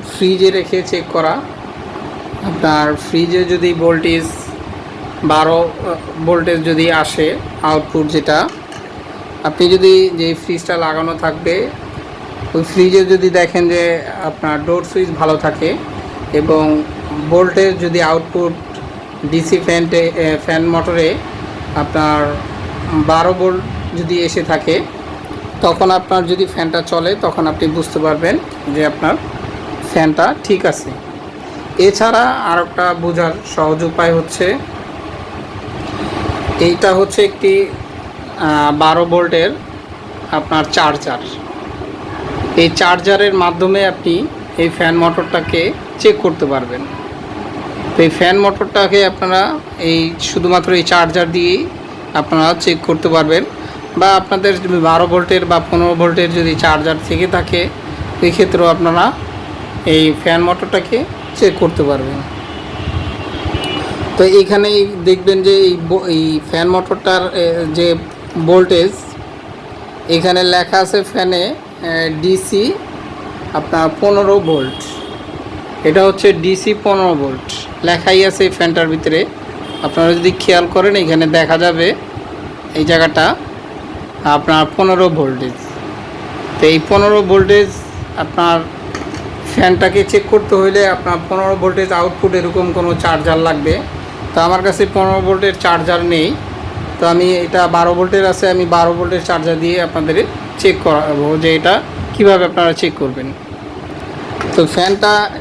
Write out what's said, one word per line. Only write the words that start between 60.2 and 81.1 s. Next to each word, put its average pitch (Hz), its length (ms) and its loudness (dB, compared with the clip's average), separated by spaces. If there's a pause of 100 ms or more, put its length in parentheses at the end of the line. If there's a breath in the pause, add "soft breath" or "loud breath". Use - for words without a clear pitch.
ফ্যান 170 200 2
মোটরটাকে 185 640 0 (320)
চেক 185 240 4
করতে 160 220 2
পারবেন। 139 360 -2 (2000)
তো 190 80 6
এইখানেই 202 640 4 (180)
দেখবেন 185 380 4
যে 190 80 4
এই 190 260 4 (120)
ব-, 185 180 0
এই 160 340 0 (100)
ফ্যান 170 180 0
মোটরটার, 185 540 0 (120)
এ, 170 300 0 (100)
যে 170 200 2 (420)
ভোল্টেজ, 175 560 4 (1160)
এখানে 180 340 2
লেখা 180 360 2
আছে 190 240 2
ফ্যানে, 185 520 -2 (280)
এ, 165 280 -2 (120)
ডিসি 190 500 0 (840)
আপনার 160 340 0 (120)
পনেরো 202 400 4
ভোল্ট। 151 380 -2 (1080)
এটা 190 180 6
হচ্ছে 196 280 4
ডিসি 185 420 0 (100)
পনেরো 190 300 2
ভোল্ট 139 320 -4 (380)
লেখাই 175 400 4
আছে 190 200 2
এই 180 60 2
ফ্যানটার 165 380 2
ভিতরে। 160 360 0 (580)
আপনারা 165 300 2
যদি 170 180 2
খেয়াল 175 440 4
করেন 202 220 4
এখানে 160 300 4